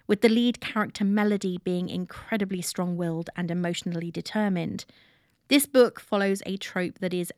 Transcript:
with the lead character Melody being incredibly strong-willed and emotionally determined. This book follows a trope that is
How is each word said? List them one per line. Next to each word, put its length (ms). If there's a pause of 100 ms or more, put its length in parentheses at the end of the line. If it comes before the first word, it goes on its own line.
with 140
the 80
lead 320
character 420
Melody 640
being 240
incredibly 720
strong-willed 720
and 160
emotionally 600
determined. 720 (640)
This 160
book 340
follows 460
a 140
trope 400
that 160
is 240